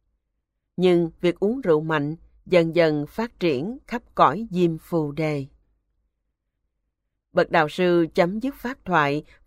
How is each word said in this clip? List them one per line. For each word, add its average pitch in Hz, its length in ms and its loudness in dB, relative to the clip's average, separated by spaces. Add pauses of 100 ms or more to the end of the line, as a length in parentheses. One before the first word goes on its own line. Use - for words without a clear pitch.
(760)
Nhưng 175 340 2 (100)
việc 175 180 0
uống 233 220 -2
rượu 160 200 2
mạnh 156 340 -4 (300)
dần 165 300 2
dần 156 320 2
phát - 320 -8
triển 170 380 -2 (100)
khắp 240 140 -8 (140)
cõi 170 360 2
diêm 170 260 0
phù 156 340 -4
đề. 147 340 -4 (1900)
Bậc 175 160 0
đạo 156 200 2
sư 175 460 2
chấm 185 240 0
dứt 262 160 -6
pháp - 300 -12
thoại 151 380 0 (240)